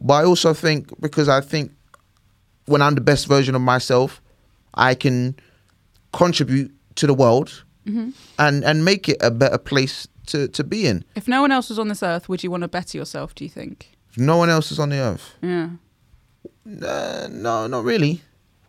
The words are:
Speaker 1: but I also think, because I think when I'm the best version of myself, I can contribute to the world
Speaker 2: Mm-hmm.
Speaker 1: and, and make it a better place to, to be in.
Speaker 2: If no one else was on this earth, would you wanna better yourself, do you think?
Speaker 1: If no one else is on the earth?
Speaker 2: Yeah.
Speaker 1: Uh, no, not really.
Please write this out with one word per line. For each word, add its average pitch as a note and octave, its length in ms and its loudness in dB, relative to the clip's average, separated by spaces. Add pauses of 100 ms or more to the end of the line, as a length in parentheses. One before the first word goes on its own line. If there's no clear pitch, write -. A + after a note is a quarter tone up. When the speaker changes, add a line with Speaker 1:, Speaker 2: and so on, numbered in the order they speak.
Speaker 1:
but C3+ 140 4
I D3+ 100 4
also E3+ 280 4
think, D#3 360 -4 (100)
because D3 300 0
I C3+ 120 4
think C#3+ 300 -6 (920)
when D3 160 4
I'm D3 140 2
the C3 60 0
best C#3+ 260 2
version C3+ 280 2
of B2+ 60 -2
myself, B2+ 600 0 (520)
I B2+ 220 4
can B2+ 400 0 (760)
contribute C#3 600 0 (240)
to D#3 120 0
the C#3+ 60 6
world C3 500 2 (240)
Speaker 2:
Mm-hmm. A3 220 -4 (280)
Speaker 1:
and, C#3+ 280 2
and D#3 200 2
make G3 240 0
it - 120 2
a A#2+ 100 4
better A#2+ 260 2
place - 500 -2 (200)
to, C#3+ 220 -2
to - 140 -4
be G3+ 220 -4
in. G2 180 0 (120)
Speaker 2:
If G#3 120 -10
no B3+ 140 2
one C#4+ 100 2
else B3+ 180 0
was A3 100 -6
on G#3+ 80 -2
this G#3 160 -6
earth, F3 260 -4
would F#3 140 -6
you F3+ 80 -4
wanna F3 160 -6
better F3 300 -8
yourself, D3 360 -10
do - 100 -16
you C#3 60 -12
think? - 480 -18 (140)
Speaker 1:
If - 80 -16
no D3 180 4
one E3+ 120 4
else D#3+ 220 2
is C#3+ 80 -8
on D3 100 0
the C#3+ 80 -2
earth? B2 440 -4
Speaker 2:
Yeah. E3+ 280 -4 (1160)
Speaker 1:
Uh, - 460 -8
no, A2 360 -4
not C#3 160 -6
really. E3+ 380 0 (480)